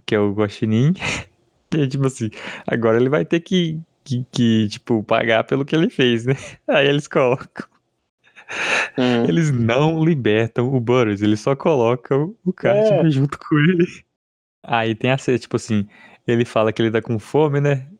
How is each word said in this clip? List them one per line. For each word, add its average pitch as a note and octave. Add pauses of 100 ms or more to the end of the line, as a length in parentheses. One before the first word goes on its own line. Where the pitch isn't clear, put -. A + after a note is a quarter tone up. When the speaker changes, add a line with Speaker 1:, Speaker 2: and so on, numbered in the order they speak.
Speaker 1:
Que -
é G#2+
o G#2
Guaxinim. A2
<laughs> - (400)
Que D#3
é C#3
tipo C#3
assim, A#2+ (380)
agora A2+
ele B2+
vai D#3
ter E3+
que, E3 (240)
que, B2
que, A2+
tipo, A2
pagar A2+
pelo C3+
que C#3+
ele E3
fez, A#2+
né? C3+ (180)
<laughs> -
Aí D3
eles C#3+
colocam. - (1300)
Speaker 2:
Uhum. B2
Speaker 1:
Eles E3
não C3+
libertam A#2
o C3+
Butters, A2+
eles G#2+
só C#3
colocam C#3
o F#3
Cartman G3+
Speaker 2:
É. D#3+
Speaker 1:
junto C#3
com -
ele. E3+ (760)
Aí A2+
tem B2+
a C3+
cena, B2+
tipo -
assim, G#2 (380)
ele A#2+
fala A2
que -
ele A2+
tá A2+
com A2+
fome, C#3+
né? C#3+